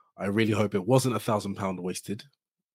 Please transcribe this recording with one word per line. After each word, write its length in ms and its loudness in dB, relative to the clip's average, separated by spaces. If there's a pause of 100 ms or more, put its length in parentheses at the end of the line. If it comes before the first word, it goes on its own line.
(180)
I 80 -4
really 260 2
hope 220 2
it 120 0
wasn't 300 4
a 40 0
thousand 340 -2
pound 260 -4
wasted, 440 -8 (500)